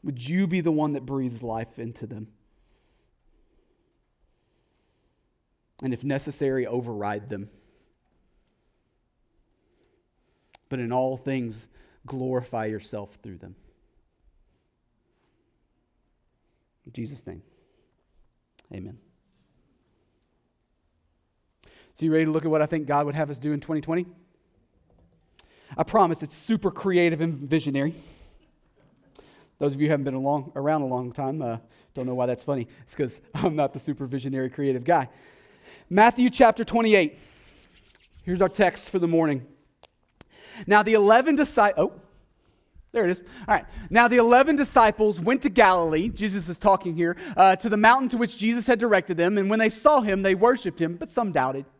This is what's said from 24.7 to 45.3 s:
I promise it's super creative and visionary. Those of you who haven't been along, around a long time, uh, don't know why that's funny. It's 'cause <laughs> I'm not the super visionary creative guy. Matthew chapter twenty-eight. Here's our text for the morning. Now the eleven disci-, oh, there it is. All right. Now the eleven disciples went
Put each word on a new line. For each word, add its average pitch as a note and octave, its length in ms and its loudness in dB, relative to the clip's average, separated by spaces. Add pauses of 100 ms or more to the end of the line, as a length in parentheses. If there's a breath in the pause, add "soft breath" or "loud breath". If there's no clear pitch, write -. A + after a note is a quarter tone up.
I D#3+ 60 -2
promise F3 400 2
it's D3+ 120 -14
super G3+ 360 -2
creative F3 500 2
and E3 140 -2
visionary. C#3+ 580 -2 (1700 loud breath)
Those C#3+ 140 -2
of C#3 80 -4
you D3+ 60 2
who D#3 40 2
haven't C#3+ 140 -2
been C3+ 80 -4
along, C#3 420 -4
around D3 260 -2
a C3+ 60 -4
long B2 240 -6
time, C#3 300 -6
uh, A#2 160 -6 (360 soft breath)
don't C3 120 -8
know B2+ 100 -6
why B2+ 100 -2
that's B2 180 -4
funny. C3 240 -4 (160 soft breath)
It's - 120 -20
'cause C3+ 320 -6
<laughs> - 80 -20
I'm D#3+ 200 -2
not C#3+ 180 -2
the C3+ 60 -12
super C#3 280 -8
visionary C3 420 -6
creative C3 340 -2
guy. C#3+ 260 0 (800 soft breath)
Matthew A#3 400 4
chapter A3+ 340 4
twenty-eight. G#3 540 2 (1080 soft breath)
Here's F3+ 180 -2
our F#3+ 80 4
text - 400 0
for G3 80 -4
the E3+ 100 2
morning. D#3 380 2 (1200 loud breath)
Now G#3 180 6
the A3 100 2
eleven A#3 440 6
disci-, A3 400 2
oh, - 160 0 (1000)
there A3+ 120 0
it F3 60 2
is. F3+ 80 -4
All - 360 -4
right. - 100 -4 (240 loud breath)
Now A#3 180 4
the B3 100 4
eleven B3+ 380 6
disciples G#3+ 640 2
went A#3 240 0